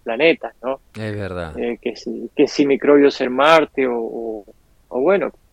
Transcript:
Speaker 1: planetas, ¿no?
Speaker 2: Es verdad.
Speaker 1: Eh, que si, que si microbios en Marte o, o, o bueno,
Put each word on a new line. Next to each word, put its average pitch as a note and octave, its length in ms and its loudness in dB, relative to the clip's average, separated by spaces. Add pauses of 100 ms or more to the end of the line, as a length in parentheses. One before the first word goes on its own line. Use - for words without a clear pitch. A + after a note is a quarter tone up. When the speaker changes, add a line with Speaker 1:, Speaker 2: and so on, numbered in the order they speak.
Speaker 1:
planetas, A#2+ 580 0
¿no? C3 200 -6 (120)
Speaker 2:
Es G#2+ 220 -8
verdad. F2+ 420 -8
Speaker 1:
Eh, A#2+ 240 -4
que A2+ 140 -6
si, A2+ 400 -10
que C3+ 120 4
si - 180 0
microbios C#3+ 560 4
en B2+ 100 -2
Marte C#3+ 560 2
o, A#2+ 100 -2
o, A2 480 -8 (440)
o A#2+ 100 -6
bueno, D#3+ 320 0 (220)